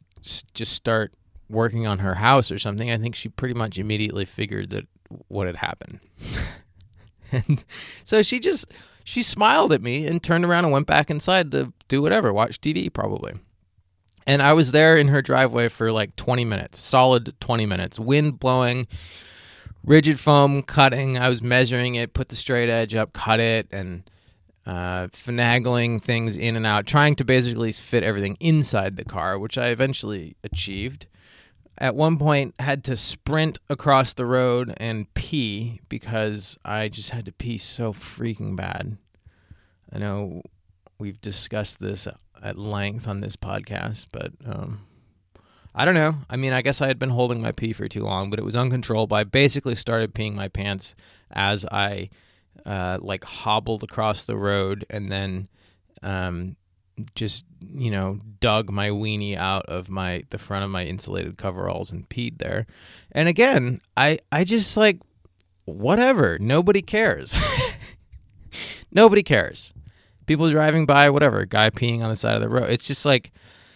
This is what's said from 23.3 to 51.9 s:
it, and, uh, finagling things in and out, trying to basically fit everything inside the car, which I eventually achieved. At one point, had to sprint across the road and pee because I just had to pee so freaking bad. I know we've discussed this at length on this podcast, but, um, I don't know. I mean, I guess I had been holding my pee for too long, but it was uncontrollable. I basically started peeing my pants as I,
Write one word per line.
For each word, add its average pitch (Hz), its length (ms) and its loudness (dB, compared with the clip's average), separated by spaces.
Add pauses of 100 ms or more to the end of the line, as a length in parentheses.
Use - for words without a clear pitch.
it, 113 320 0
and, 92 320 -8 (600)
uh, 90 420 -6
finagling 120 920 0
things 113 340 -2
in 113 220 -2
and 110 100 -2
out, 104 180 0
trying 147 300 4
to 139 80 -4
basically 120 480 2
fit 110 320 -2
everything 98 380 -2
inside 113 560 2
the - 80 -10
car, 95 340 -4
which 107 180 -8
I 123 100 0
eventually 110 760 -4
achieved. 101 640 -8 (720)
At 127 180 -2
one 156 240 2
point, 143 400 2
had 139 240 -4
to 131 120 -4
sprint 156 600 -4 (100)
across 135 460 2
the 123 140 -4
road 123 500 2
and 110 380 -6
pee 113 640 -4 (100)
because 107 720 -4
I 107 260 -4
just 104 200 -12
had 113 160 -8
to - 60 -14
pee 120 260 -8
so 113 340 -6
freaking 104 640 -8
bad. 92 440 -8 (920)
I 101 60 -10
know 101 460 -8 (560)
we've 104 220 -12
discussed 104 580 -8
this 98 280 -8 (360)
at 101 160 -10
length 104 480 -6
on 101 140 -6
this 101 140 -10
podcast, 101 760 -8
but, - 200 -10 (140)
um, 104 400 -10 (880)
I 120 120 0
don't 180 100 4
know. 156 220 2 (120)
I 123 60 -8
mean, 131 180 -2
I 127 80 0
guess 135 200 0
I 139 60 0
had 131 120 -2
been 131 100 -2
holding 123 320 0
my 113 100 -4
pee 113 220 -4
for 104 140 -8
too 104 160 -6
long, 98 260 -2
but 104 80 -4
it 104 80 -6
was 98 100 -4
uncontrollable. 120 640 0
I 107 60 2
basically 135 500 2
started 113 400 -2
peeing 107 220 -6
my 98 140 -6
pants 98 440 -6 (380)
as 101 340 -2
I, 101 460 -4 (520)